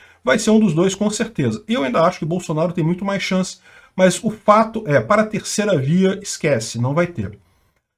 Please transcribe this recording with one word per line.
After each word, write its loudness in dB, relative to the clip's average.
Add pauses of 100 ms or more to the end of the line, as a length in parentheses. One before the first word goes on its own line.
(240)
vai 2
ser 0
um 6
dos 4
dois 2
com -2
certeza. -2
Eu -2
ainda 0
acho 2
que -6
Bolsonaro -2
tem -2
muito -2
mais -2
chance, -2 (360)
mas 2
o -2
fato 2
é: 2
para 2
a 0
terceira -2
via, 2
esquece, -4
não -2
vai 2
ter. -10 (600)